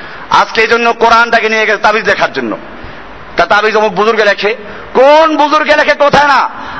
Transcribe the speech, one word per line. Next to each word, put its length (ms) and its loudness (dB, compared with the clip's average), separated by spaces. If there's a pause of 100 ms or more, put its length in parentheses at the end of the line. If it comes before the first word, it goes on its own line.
(300)
আজকে 320 0
এই 60 2
জন্য 260 0
কোরআনটাকে 560 2
নিয়ে 160 -2
গেছে 120 0
তাবিজ 280 0
লেখার 280 -2
জন্য। 240 -6 (800)
তা 80 2
তাবিজ 320 0
অমুক 160 0
বুজুর্গে 320 0
লেখে, 580 -4 (100)
কোন 440 4
বুজুর্গে 380 2
লেখে 180 2
কোথায় 340 2
না, 220 2 (300)